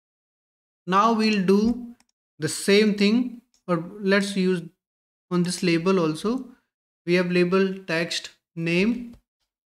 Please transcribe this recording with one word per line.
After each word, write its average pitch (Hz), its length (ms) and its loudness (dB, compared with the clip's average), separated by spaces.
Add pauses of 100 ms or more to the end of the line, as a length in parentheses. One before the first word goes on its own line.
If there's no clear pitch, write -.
(880)
Now 202 260 4
we'll 214 320 2
do 208 500 2 (440)
the 151 100 -4
same 202 460 2
thing, 214 460 0 (260)
or 170 160 -2 (160)
let's 196 360 0
use 185 280 0 (640)
on 175 140 0
this 180 200 -6
label 175 360 2
also. 175 480 -4 (580)
We 175 100 0
have 180 160 0
label 190 540 0
text 170 460 -6 (240)
name. 180 600 -2 (600)